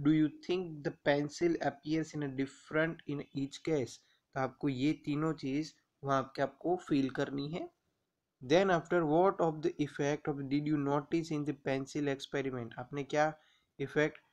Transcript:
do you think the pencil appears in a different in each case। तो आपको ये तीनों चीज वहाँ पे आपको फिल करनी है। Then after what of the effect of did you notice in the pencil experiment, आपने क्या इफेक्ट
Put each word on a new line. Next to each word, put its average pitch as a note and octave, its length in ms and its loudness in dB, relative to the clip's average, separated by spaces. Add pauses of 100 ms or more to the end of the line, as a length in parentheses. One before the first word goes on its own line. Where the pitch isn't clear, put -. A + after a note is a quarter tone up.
do D3 100 4
you D#3 160 6
think E3 560 -4
the D#3 100 -4 (160)
pencil D3 480 2
appears D3+ 580 -2
in D3+ 80 -4
a C#3+ 60 -2
different D3+ 640 -2 (160)
in C#3+ 120 -6 (160)
each C#3 180 -4 (120)
case। C#3 220 0 (440)
तो C3+ 60 -4
आपको C3 280 -2
ये C#3 240 2
तीनों D3+ 400 -2
चीज D3+ 420 -4 (300)
वहाँ C3+ 180 2
पे - 200 -4
आपको E3 340 -2
फिल C3+ 340 0
करनी C#3 420 -4
है। E4 180 -8 (720)
Then F3+ 260 6
after E3+ 320 2
what E3+ 380 4
of E3 220 2
the E3+ 80 0 (100)
effect D3 520 -2
of C#3+ 100 -4
did D3 260 0
you D#3 80 2
notice D3 560 0
in D3 120 -2
the C#3+ 100 -4 (120)
pencil C#3 500 -2
experiment, C3 640 -6
आपने C#3 260 -6
क्या D3+ 340 0 (400)
इफेक्ट D3+ 400 0 (140)